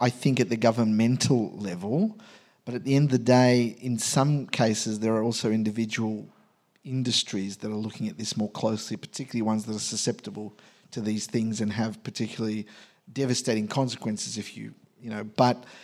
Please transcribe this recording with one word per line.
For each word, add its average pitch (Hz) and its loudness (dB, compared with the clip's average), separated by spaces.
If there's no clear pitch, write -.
I 123 6
think, 127 2
at 113 4
the 117 0
governmental 113 4
level. 104 -2
But 123 -8
at 123 -8
the 135 2
end 143 6
of 131 2
the 120 2
day, 123 6
in 123 -2
some 139 2
cases, 110 0
there 110 2
are 110 2
also 117 0
individual 110 -2
industries 120 -2
that 110 -8
are 107 -4
looking 107 -6
at - -10
this 110 -6
more 107 -2
closely, 110 -4
particularly - -8
ones 110 0
that 110 -6
are - -6
susceptible 107 -6
to - -8
these 107 -2
things 113 -2
and 104 -2
have 110 -4
particularly 110 -6
devastating 120 0
consequences 117 -4
if - -10
you, 107 -12
you 113 -12
know, 107 -6
but 123 2